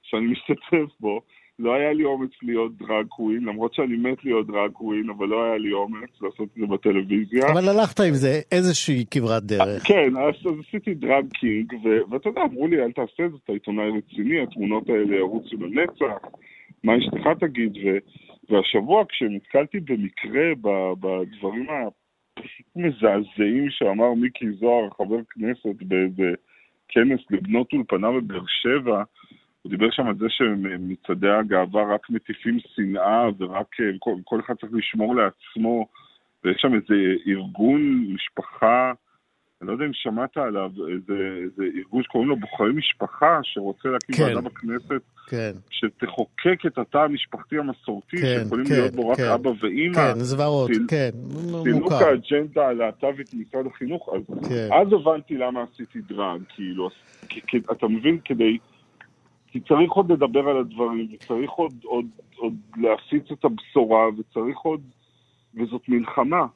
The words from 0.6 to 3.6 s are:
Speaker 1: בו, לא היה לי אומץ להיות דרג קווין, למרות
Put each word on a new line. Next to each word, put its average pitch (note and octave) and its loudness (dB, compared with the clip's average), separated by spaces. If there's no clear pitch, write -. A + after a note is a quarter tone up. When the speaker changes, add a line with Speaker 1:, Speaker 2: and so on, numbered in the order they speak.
Speaker 1:
בו, G#2+ -2
לא A#2 2
היה D3 2
לי D#3 2
אומץ C3 -2
להיות A2+ -2
דרג G#2+ -2
קווין, A2+ -2
למרות A2 -4